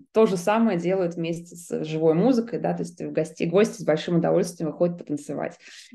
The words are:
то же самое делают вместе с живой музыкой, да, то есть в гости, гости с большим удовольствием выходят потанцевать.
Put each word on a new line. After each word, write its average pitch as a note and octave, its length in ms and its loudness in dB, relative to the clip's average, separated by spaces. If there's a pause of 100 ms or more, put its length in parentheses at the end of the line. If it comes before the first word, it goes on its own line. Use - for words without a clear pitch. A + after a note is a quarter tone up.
(120)
то A3 140 6
же F#3+ 100 2
самое G#3 420 2
делают F3 360 0
вместе E3 420 -6
с D#3+ 280 -8
живой D#3 280 2
музыкой, A3+ 460 2
да, E3+ 160 -2
то F3 80 -6
есть - 180 -10
в D3+ 100 -8
гости, D#3 340 -2
гости G3+ 360 2
с - 60 -12
большим E3 300 2
удовольствием E3 540 0
выходят F3 280 -2
потанцевать. D3 600 -8 (360)